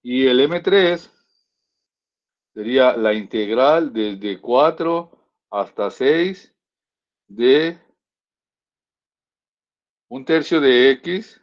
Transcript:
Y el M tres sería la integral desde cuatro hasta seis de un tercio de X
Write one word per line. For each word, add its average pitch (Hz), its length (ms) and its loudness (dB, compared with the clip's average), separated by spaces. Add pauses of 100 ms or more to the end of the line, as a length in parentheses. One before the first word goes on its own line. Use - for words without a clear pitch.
Y 127 240 -2
el 127 140 4
M 160 220 0
tres 180 500 0 (1400)
sería 123 420 2
la 110 180 0
integral 117 800 -2
desde 104 480 -6
cuatro 160 720 -2 (400)
hasta 101 400 -6
seis 165 640 -2 (720)
de 139 520 0 (2250)
un 131 140 -14
tercio 160 380 0
de 131 300 4
X 170 520 -8